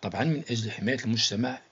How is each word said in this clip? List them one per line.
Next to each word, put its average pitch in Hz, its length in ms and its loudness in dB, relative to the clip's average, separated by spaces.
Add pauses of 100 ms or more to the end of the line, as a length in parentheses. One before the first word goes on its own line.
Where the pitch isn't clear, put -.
طبعًا 101 220 -2
من 156 260 2
أجل 113 220 0
حماية 123 340 0
المجتمع 113 560 0 (100)